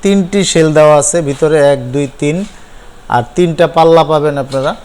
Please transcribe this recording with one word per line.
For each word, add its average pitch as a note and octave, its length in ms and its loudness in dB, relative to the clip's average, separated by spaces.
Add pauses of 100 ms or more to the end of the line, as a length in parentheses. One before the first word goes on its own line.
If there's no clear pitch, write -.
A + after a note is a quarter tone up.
তিনটি G3 360 0 (120)
সেল D#3+ 160 2 (100)
দেওয়া D3+ 240 6
আছে D#3 160 -2 (100)
ভিতরে, D3+ 300 -2 (140)
এক, C#3 80 -2 (140)
দুই, C#3+ 120 -2 (140)
তিন, D3+ 180 -4 (800)
আর A#2+ 80 0 (120)
তিনটা E3+ 300 0 (120)
পাল্লা E3 340 4
পাবেন D3 320 -2
আপনারা C3+ 280 -4 (140)